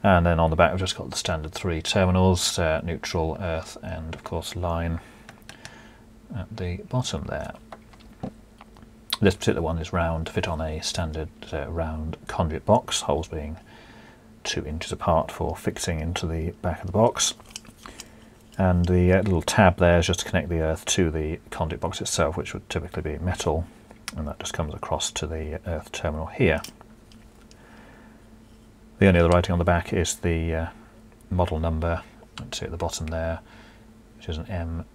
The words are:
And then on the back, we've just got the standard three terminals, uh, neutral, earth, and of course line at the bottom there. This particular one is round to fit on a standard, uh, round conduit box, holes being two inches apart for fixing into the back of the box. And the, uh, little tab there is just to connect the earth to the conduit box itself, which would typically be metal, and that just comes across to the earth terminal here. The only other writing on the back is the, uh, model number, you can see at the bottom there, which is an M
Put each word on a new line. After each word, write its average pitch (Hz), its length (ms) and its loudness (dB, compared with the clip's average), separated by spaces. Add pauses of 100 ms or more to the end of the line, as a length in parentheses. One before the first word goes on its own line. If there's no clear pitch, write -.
And 90 240 6
then 85 140 4
on 82 100 4
the 80 60 0
back, 82 160 6
we've 95 80 -4
just 92 180 -4
got 71 140 -10
the - 60 -6
standard 80 340 -4
three 82 320 -4
terminals, 92 720 4
uh, 80 260 2
neutral, 80 560 -4
earth, 82 440 -6
and 82 320 -8
of - 80 -16
course - 320 -8
line 85 460 -2 (1300)
at 101 200 -8
the 90 220 -4 (120)
bottom 127 380 -2
there. - 260 -6 (1700)
This 95 140 6
particular - 300 0
one 82 160 -2
is - 120 -8
round 82 360 0
to - 40 -12
fit - 160 -2
on 78 140 -4
a 78 220 -6
standard, 80 460 -6 (220)
uh, 71 180 -6
round 80 480 -4 (100)
conduit - 400 -2
box, - 340 2
holes 78 260 0
being 78 300 -8 (840)
two - 200 -4
inches 76 280 -6
apart - 400 2
for 78 240 -4
fixing - 440 -4
into 85 280 -4
the 82 240 -2 (100)
back 82 200 -4
of - 40 -12
the 95 60 -6
box. 107 420 2 (1300)
And 90 260 4
the, 90 280 6
uh, 92 100 6
little 90 180 2
tab 92 360 6
there 87 200 6
is 85 80 4
just 90 140 0
to - 60 -6
connect 90 240 0
the 82 120 0
earth 80 240 -2
to 87 240 2
the 78 300 -2 (100)
conduit 80 320 -4
box 82 180 -6
itself, - 380 0
which - 160 -6
would - 160 -10
typically 82 320 -6
be 78 160 -4
metal, 85 480 -2 (500)
and 76 120 -6
that - 120 -10
just - 140 -10
comes 76 220 -4
across - 380 -4
to - 120 -6
the 78 400 -8
earth 80 260 -6
terminal 78 360 -6
here. 80 340 2 (2500)
The 101 80 8
only 90 120 8
other 85 100 8
writing 87 240 6
on 85 60 2
the 85 60 2
back 87 280 2
is 87 220 0
the, 82 380 0
uh, 80 140 -2 (640)
model 87 300 0
number, 82 420 0 (360)
you - 60 -12
can - 100 -12
see - 120 -8
at - 60 -8
the - 60 -8
bottom 82 300 -4
there, 82 320 -4 (800)
which - 120 -14
is 78 80 -4
an 80 100 -8
M 82 480 -6